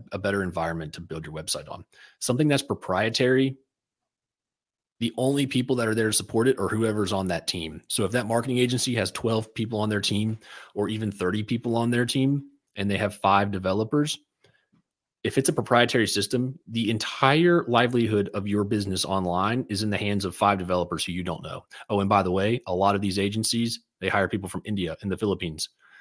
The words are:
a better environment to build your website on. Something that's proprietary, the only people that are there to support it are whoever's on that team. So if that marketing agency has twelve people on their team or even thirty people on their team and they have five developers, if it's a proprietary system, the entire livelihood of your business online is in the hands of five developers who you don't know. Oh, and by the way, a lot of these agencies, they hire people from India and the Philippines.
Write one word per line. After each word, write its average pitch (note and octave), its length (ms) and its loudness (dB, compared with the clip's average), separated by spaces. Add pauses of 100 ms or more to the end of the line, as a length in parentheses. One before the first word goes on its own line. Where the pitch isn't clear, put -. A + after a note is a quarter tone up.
(120)
a G2+ 60 -4
better G2 260 0
environment E2 500 -4
to - 80 -14
build D#2+ 240 -12
your D2+ 100 -12
website D2+ 340 -8
on. - 140 -14 (360)
Something D3+ 280 0
that's C#3 160 2
proprietary, B2 960 0 (1400)
the A#2 180 -2
only C#3 300 2
people C3 300 0
that A#2 100 0
are A2 80 0
there A2+ 120 2
to G#2+ 60 0
support A2+ 340 2
it C3+ 120 4
are F#2+ 80 0
whoever's G#2+ 440 0
on F#2+ 160 0
that E2+ 200 -4
team. D#2+ 400 -6
So - 180 0
if F#2 60 -4
that A#2+ 160 0
marketing A#2+ 320 0
agency B2 360 0
has G#2 160 0
twelve A2 420 -2
people A2 260 -4
on G#2+ 100 0
their G#2 120 0
team G#2+ 360 -2 (380)
or G#2 120 0
even G#2+ 240 -4
thirty G2 300 -2
people A#2 340 -2
on A#2 140 0
their A#2+ 160 2
team C#3 400 0 (300)
and G2+ 140 -2
they G2+ 80 2
have G2+ 180 0
five G2+ 340 4
developers, G#2 680 0 (1040)
if A2 160 0
it's C3+ 100 2
a D#3+ 40 2
proprietary A#2+ 540 4
system, B2+ 600 -2
the A2+ 240 -2
entire D#3 760 2
livelihood A#2 680 4
of G2+ 120 -4
your G2+ 160 0
business G2+ 400 -2
online F#2+ 680 0
is G2+ 120 -2
in G#2+ 80 -2
the G2 80 0
hands G2+ 280 -2
of F2+ 100 -6
five G2+ 240 2
developers F2 440 -2
who F#2 80 -6
you F2 120 -4
don't E2 200 -6
know. F2 220 -12 (240)
Oh, G2+ 120 2
and G2 80 2
by G2+ 120 6
the F2+ 100 0
way, G2+ 360 0
a F#2 80 -4
lot G2 180 4
of G2 80 0
these G2 160 -2
agencies, A2 640 -2 (200)
they F#2 100 -4
hire G2 180 2
people F#2+ 220 -6
from F#2+ 160 -8
India F2+ 360 -4
and G2 100 -4
the F2+ 60 -4
Philippines. F2 520 -2 (320)